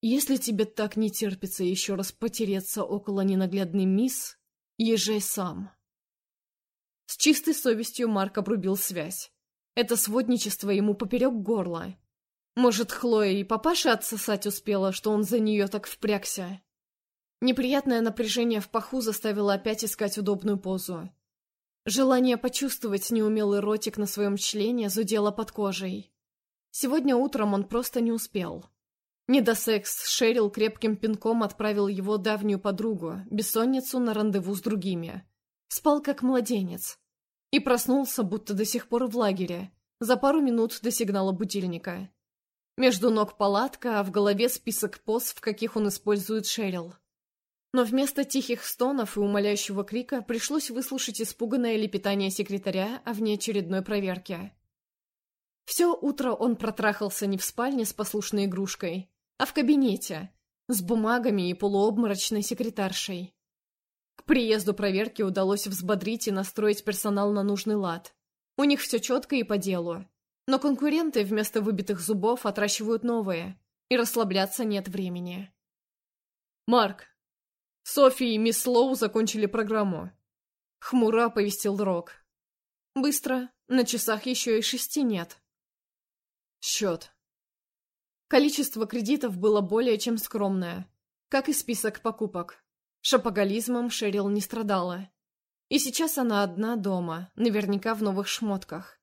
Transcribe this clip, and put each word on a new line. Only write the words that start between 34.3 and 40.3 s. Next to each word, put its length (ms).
с 60
другими. 640
Спал 320
как 220
младенец. 760
И 100
проснулся, 640
будто 320
до 100
сих 240
пор 180
в 100
лагере, 560
за 160
пару 240